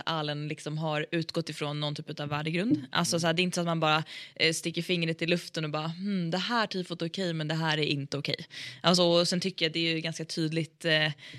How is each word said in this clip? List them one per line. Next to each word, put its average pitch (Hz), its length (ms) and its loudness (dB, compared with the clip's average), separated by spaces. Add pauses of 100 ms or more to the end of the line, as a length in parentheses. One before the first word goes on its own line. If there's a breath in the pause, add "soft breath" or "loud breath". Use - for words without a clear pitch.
Alen 151 420 -2
liksom 156 300 -6
har 151 340 0
utgått 165 380 -2
ifrån 147 300 -4
någon 147 160 -2
typ 151 240 -10
av 147 100 -6
värdegrund. 160 520 0 (100)
Alltså, 170 280 2
så 170 80 2
här, 165 60 4
det 170 80 2
är - 20 4
inte 180 120 0
så 175 60 0
att 170 60 0
man 165 120 2
bara, 156 240 4 (320 loud breath)
eh, 160 180 4
sticker 170 280 -4
fingret 165 400 0
i 170 60 0
luften 170 380 0
och 151 60 -4
bara, 151 160 -2
"Hmm, 175 440 -2
det 180 60 2
här 208 300 0
tifot 175 340 -6
är 165 60 0
okej, 175 260 -2
men 156 140 -4
det 160 80 -2
här 156 220 2
är 156 80 2
inte 143 320 -2
okej." - 280 -4 (360 loud breath)
Alltså, 180 220 6
och 170 240 6
sen 175 120 2
tycker 185 260 -2
jag 160 80 0
det 165 60 -2 (100)
är 165 40 2
ju 160 60 0
ganska 160 260 -4
tydligt, 160 600 -2
eh, 156 260 4 (280 loud breath)